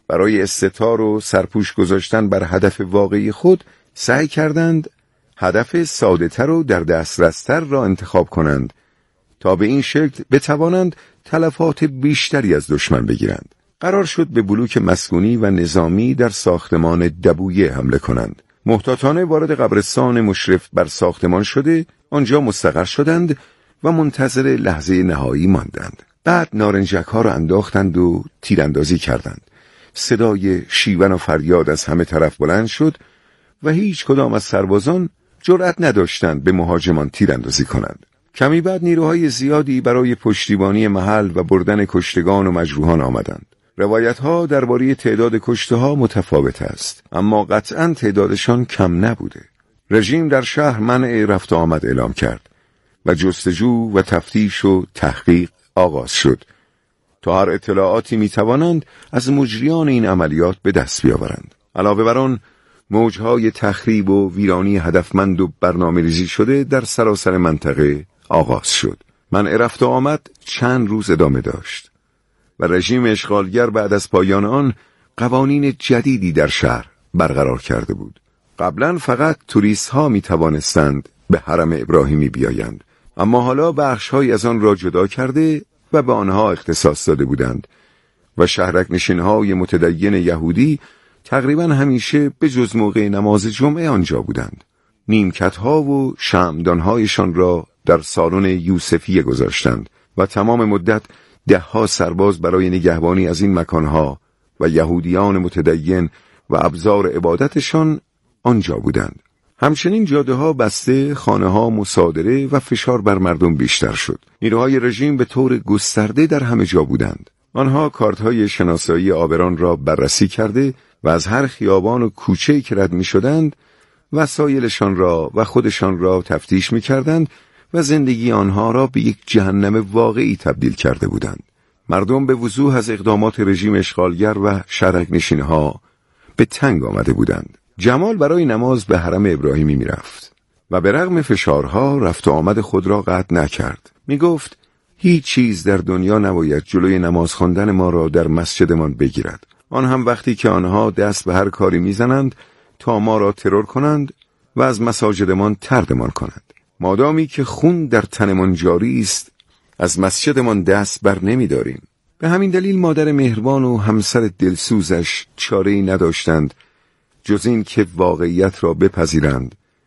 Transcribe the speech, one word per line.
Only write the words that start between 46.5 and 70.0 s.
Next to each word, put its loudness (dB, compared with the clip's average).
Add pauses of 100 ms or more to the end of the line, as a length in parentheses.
است، -10 (100)
اما 0
قطعاً -2
تعدادشان 0
کم 0
نبوده. -6 (500)
رژیم 2
در 2
شهر -2
منع 0
رفت -2
و 4
آمد 0
اعلام -2
کرد -6 (560)
و 4
جستجو 0
و 4
تفتیش -2
و 2
تحقیق 0 (240)
آغاز 0
شد 0 (800)
تا 2
هر 2
اطلاعاتی 0
می‌توانند 0 (280)
از -2
مجریان 0
این 2
عملیات 0
به 0
دست -2
بیاورند. -2 (200)
علاوه 0
بر 0
آن، -2 (500)
موج‌های 0
تخریب -2
و 2
ویرانی 0
هدفمند 0
و -2
برنامه‌ریزی 0
شده 0
در -2
سراسر 0
منطقه 0 (220)
آغاز 0
شد. -4 (300)
منع 0
رفت 0
و 4
آمد 0 (240)